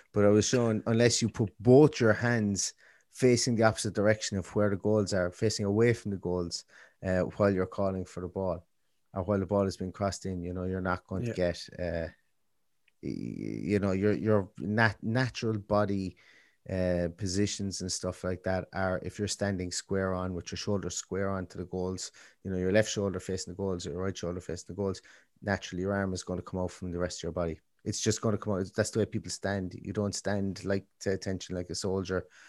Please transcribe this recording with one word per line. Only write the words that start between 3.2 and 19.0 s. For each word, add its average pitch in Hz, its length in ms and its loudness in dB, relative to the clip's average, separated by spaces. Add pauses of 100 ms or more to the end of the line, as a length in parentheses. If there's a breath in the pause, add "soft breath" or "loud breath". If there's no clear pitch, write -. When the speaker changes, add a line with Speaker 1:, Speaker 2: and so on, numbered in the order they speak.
Speaker 1:
the 110 80 6
opposite 110 280 2
direction 104 460 2
of 90 160 -4
where 104 160 4
the 98 60 0
goals 104 360 2
are, 90 200 0
facing 107 340 0
away 113 280 4
from 104 180 -6
the 95 40 -4
goals, 87 480 -4 (400 loud breath)
uh, 92 180 2 (160)
while 101 140 6
you're 92 140 0
calling 95 380 -2
for - 160 -12
the 90 80 -8
ball, 90 360 -4 (500)
or 95 100 -4
while 101 160 2
the 92 60 -2
ball 101 180 2
has 95 120 -2
been 92 140 -6
crossed 98 360 -4
in, 90 180 -4
you 90 100 -6
know, 92 80 -6
you're 92 180 -2
not 90 280 -2
going 95 160 -4
Speaker 2:
Yeah. 117 80 -4
Speaker 1:
to - 40 -6
get, 87 320 0 (100)
uh, 85 300 -4 (920)
y-, 67 80 -6
y-, 53 500 -8 (120)
you 104 60 4
know, 95 140 2
your, 101 220 2
your 101 340 2 (100)
nat-, 107 440 2
natural 113 560 -2
body, 101 580 0 (540 soft breath)
uh, 90 380 0 (100)
positions 98 640 -4
and 90 100 -6
stuff - 320 -6
like 92 180 -4
that 92 300 -2
are, 92 320 -2